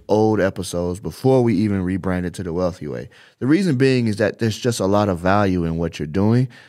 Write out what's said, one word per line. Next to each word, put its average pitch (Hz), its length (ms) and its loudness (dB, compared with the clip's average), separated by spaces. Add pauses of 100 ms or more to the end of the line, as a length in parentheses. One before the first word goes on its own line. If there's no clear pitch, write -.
old 107 340 2
episodes 90 580 -4
before 131 440 0
we 117 100 2
even 98 300 0
rebranded 90 500 -4
to 98 100 -10
The 85 80 -6
Wealthy 85 360 -4
Way. 62 200 -10 (300)
The 120 80 -6
reason 165 320 2
being 127 300 2
is 104 100 0
that 107 220 0
there's 113 180 0
just 117 220 -2
a 95 80 0
lot 101 220 2
of 85 100 -2
value 92 440 2
in 82 140 -2
what 82 220 -4
you're 76 80 -6
doing. 110 420 2 (200)